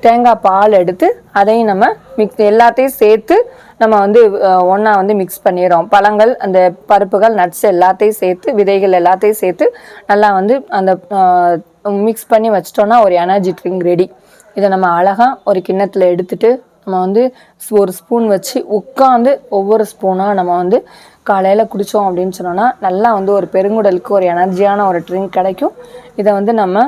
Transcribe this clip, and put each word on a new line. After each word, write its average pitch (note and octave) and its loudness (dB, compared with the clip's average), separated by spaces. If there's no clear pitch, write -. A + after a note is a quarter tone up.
தேங்காய் A#3 2
பால் G3+ 2
எடுத்து, F#3 0
அதையும் A3 2
நம்ம G3 0
மிக்ஸ் G#3+ 0
எல்லாத்தையும் A#3 0
சேர்த்து A3 2
நம்ம A3 2
வந்து, G#3+ 4
அஹ், F#3 2
ஒண்ணா G#3+ 0
வந்து G3+ -2
மிக்ஸ் F#3 -8
பண்ணிடுறோம். F3+ 0
பழங்கள், G#3 2
அந்த F#3 0
பருப்புகள், G3+ 2
நட்ஸ் F3+ -4
எல்லாத்தையும் F#3+ 2
சேர்த்து, F3+ -4
விதைகள் G3 2
எல்லாத்தையும் F#3+ 0
சேர்த்து F#3 -2
நல்லா G#3 2
வந்து G#3 0
அந்த, F#3+ 0
அஹ், F3+ 2
மிக்ஸ் A3 -6
பண்ணி A3 2
வச்சிட்டோம்னா G#3 0
ஒரு F3+ 2
எனர்ஜி F#3 0
ட்ரிங்க் F3+ -4
ரெடி. F3 0
இதை G3+ 0
நம்ம F#3 0
அழகா G3 2
ஒரு F#3+ 0
கிண்ணத்துல F#3+ 0
எடுத்துட்டு, F#3 -2
நம்ம F#3 -4
வந்து G3+ 0
ஸ்-, - -10
ஒரு F#3+ 0
ஸ்பூன் A#3 -4
வச்சு F#3+ -6
உட்காந்து C4 0
ஒவ்வொரு G#3 0
ஸ்பூனா F#3+ -4
நம்ம F3 -2
வந்து F#3+ 0
காலையில G3 2
குடிச்சோம் G3+ -4
அப்படின்னு F#3 -4
சொன்னோம்னா, F3+ -4
நல்லா G3 -2
வந்து F#3+ -2
ஒரு F3 -4
பெருங்குடலுக்கு G3+ -2
ஒரு F#3 0
எனர்ஜியான G3 0
ஒரு F3 -4
ட்ரிங்க் F#3 -6
கிடைக்கும். F#3+ -4
இதை G#3 2
வந்து G#3 -2
நம்ம F#3+ -2